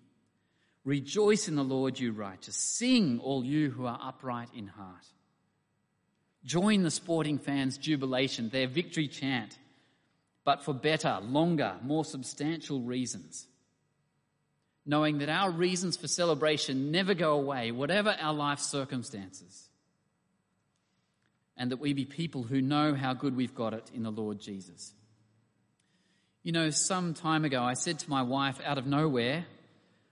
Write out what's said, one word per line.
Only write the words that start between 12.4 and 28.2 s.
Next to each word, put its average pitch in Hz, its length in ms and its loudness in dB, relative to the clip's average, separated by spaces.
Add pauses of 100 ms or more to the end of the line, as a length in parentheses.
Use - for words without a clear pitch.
reasons. 120 640 -6 (1400)
Knowing 151 340 4
that 143 100 -2
our 185 220 2
reasons 175 460 0
for 156 120 -8
celebration 151 800 2
never 190 240 2
go 156 240 4
away, 135 320 -2
whatever 185 480 2
our 156 160 0
life 143 240 0
circumstances. 117 1080 -8 (1900)
And 123 160 -4
that 131 40 -4
we 143 160 0
be 139 140 -2
people 151 380 -4
who 131 180 2
know 147 320 4
how 131 180 0
good 131 240 -2
we've 123 180 0
got 110 200 -2
it 117 180 -10
in 123 100 -6
the 110 80 -4
Lord 107 300 -4
Jesus. 95 540 -14 (1500)
You 170 100 -4
know, 160 180 2
some 175 420 0
time 156 320 2
ago 131 180 2
I 123 120 0
said 165 240 -4
to - 100 -12
my 135 140 0